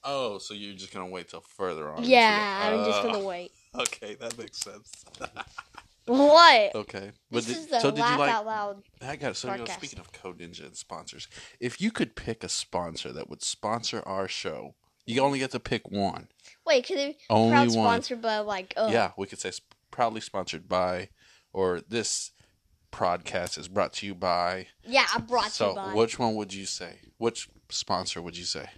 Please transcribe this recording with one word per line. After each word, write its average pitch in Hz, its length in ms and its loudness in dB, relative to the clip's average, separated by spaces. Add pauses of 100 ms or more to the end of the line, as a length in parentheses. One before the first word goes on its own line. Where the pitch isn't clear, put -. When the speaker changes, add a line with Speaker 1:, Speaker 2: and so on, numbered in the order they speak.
Speaker 1:
Oh, 131 340 -4
so 95 160 -12
you're 101 220 -12
just 95 180 -16
gonna 92 140 -8
wait 90 220 -10
till 82 120 -14
further 80 500 -4
on? 80 120 -6
Speaker 2:
Yeah, 214 680 6
I'm 214 140 2
just 208 140 2
Speaker 1:
Uh, 202 120 -2
Speaker 2:
gonna 202 140 -4
wait. 180 260 -8 (120)
Speaker 1:
<laughs> - 120 -20
okay, 110 400 -4
that 117 220 -10
makes 107 220 -14
sense. - 440 -14 (160)
<laughs> 135 40 -10 (800)
Speaker 2:
What? 285 680 10
Speaker 1:
Okay. 104 380 -6 (180)
But 117 140 0
Speaker 2:
This 110 40 -6
Speaker 1:
did, 123 100 -2
Speaker 2:
is 320 100 -12
the 269 140 0
Speaker 1:
so - 100 6
did - 60 -2
you 143 60 2
Speaker 2:
laugh 247 160 4
Speaker 1:
like, 143 120 4
Speaker 2:
out 214 140 0
loud 208 360 -6 (200)
Speaker 1:
I 139 160 -8
got, 127 180 -4
so, 123 160 -6
you 120 60 -6
know, 120 80 -8
Speaker 2:
podcast. 113 100 -6
Speaker 1:
speaking 131 240 -12
of - 140 -20
Code 90 260 -14
Ninja 85 260 -16
and 67 120 -16
sponsors, - 500 -14 (320)
if 120 220 -6
you 220 100 0
could - 240 -4
pick - 300 -8
a 87 40 -8
sponsor 82 640 -6
that 71 180 -10
would - 140 -14
sponsor 117 640 -4
our 95 220 -2
show, 73 460 -8 (300)
you 120 160 0
only 139 180 2
get 131 120 -2
to 123 80 -4
pick - 320 -4
one. 98 380 -2 (360)
Speaker 2:
Wait, 254 220 4
could 381 100 -2
it 285 200 -4
be - 120 -20
Speaker 1:
Only 113 220 6
Speaker 2:
proud 240 160 8
Speaker 1:
one. - 40 4
Speaker 2:
sponsored 233 500 2
by, 220 180 0
like, 202 380 -6
uh, 220 120 2
Speaker 1:
Yeah, 220 280 2
we 98 100 -6
could - 120 -16
say 92 100 -4
s-, - 100 -12 (320)
proudly 110 300 0
sponsored - 480 -8
by, 90 400 2 (420)
or 92 300 2
this - 500 -4 (600)
podcast 87 640 -2
is 76 100 -12
brought 92 280 0
to - 100 -8
you 98 100 -8
by. 87 520 0 (180)
Speaker 2:
Yeah, 240 280 2
I'm 226 120 -2
brought 226 220 0
to 220 40 -8
Speaker 1:
So, 104 200 0
Speaker 2:
you 95 40 -4
by. 95 180 -8
Speaker 1:
which 113 240 2
one 117 180 0
would 101 180 -6
you 98 120 -10
say? - 340 -10 (180)
Which 113 320 -4 (200)
sponsor 92 520 -4
would 85 160 -12
you 87 80 -10
say? - 320 -8